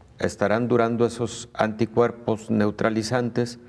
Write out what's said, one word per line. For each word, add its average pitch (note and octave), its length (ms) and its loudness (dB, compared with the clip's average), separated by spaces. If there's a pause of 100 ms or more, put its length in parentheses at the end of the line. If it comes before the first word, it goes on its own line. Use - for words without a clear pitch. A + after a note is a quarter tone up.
(180)
estarán G#2 500 0
durando A#2 380 2
esos A#2 480 -6
anticuerpos A2+ 960 0
neutralizantes A2+ 1080 0 (100)